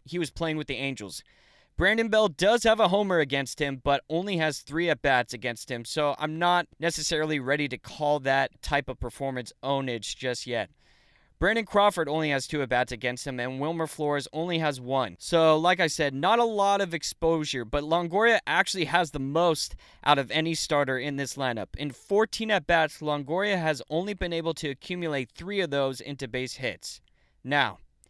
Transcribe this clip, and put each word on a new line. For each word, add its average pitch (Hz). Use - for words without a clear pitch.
he 175
was 151
playing 160
with 143
the 135
Angels. 117
Brandon 220
Belt 214
does 220
have 226
a 220
homer 190
against 139
him, 139
but 139
only 185
has 156
three 165
at-bats 131
against 117
him, 120
so 147
I'm 156
not 175
necessarily 156
ready 143
to 123
call 147
that 135
type 139
of 127
performance 127
ownage 131
just 127
yet. 113
Brandon 220
Crawford 196
only 156
has 139
two 147
at-bats 123
against 123
him, 131
and 131
Wilmer 160
Flores 147
only 165
has 147
one. 123
So, 160
like 175
I 180
said, 147
not 180
a 240
lot 202
of 175
exposure, 156
but 143
Longoria 175
actually 175
has 170
the 147
most 151
out 143
of 127
any 160
starter 139
in 139
this 139
lineup. 120
In 143
fourteen 220
at-bats, 165
Longoria 151
has 156
only 185
been 175
able 165
to 151
accumulate 151
three 196
of 165
those 135
into 135
base 127
hits. -
Now, 131